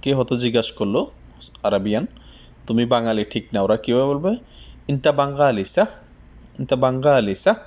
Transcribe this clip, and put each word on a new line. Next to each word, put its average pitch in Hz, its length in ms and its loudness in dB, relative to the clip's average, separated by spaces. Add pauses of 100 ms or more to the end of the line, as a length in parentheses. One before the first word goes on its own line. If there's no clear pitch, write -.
কে 135 120 0
হয়তো 127 220 0
জিজ্ঞাসা 120 400 -2
করলো, 110 340 -2 (520)
আরাবিয়ান, 185 440 0 (600)
"তুমি 117 200 0
বাঙালি, 113 440 0
ঠিক 110 220 -4
না?" 101 100 0
ওরা 101 140 2
কীভাবে 123 300 0
বলবে? 143 240 -2 (580)
"ইনতা 143 240 0
বাঙালি 139 520 0
সা, 190 220 0 (720)
ইনতা 135 180 -2
বাঙালি 131 580 2
সা?" 202 200 2 (120)